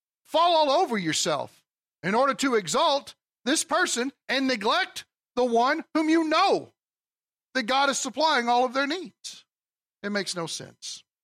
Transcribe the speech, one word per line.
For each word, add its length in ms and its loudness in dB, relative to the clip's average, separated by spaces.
fall 320 4
all 140 2
over 260 2
yourself 680 -4
in 120 -2
order 200 2
to 200 0
exalt 600 0
this 200 0
person 480 -2
and 180 0
neglect 580 -2
the 100 0
one 480 2
whom 160 2
you 160 4
know 480 2
that 100 -2
God 260 2
is 80 -2
supplying 500 0
all 160 2
of 80 -2
their 140 -2
needs?" 580 -10
It 100 -6
makes 220 -4
no 120 -6
sense. 580 -14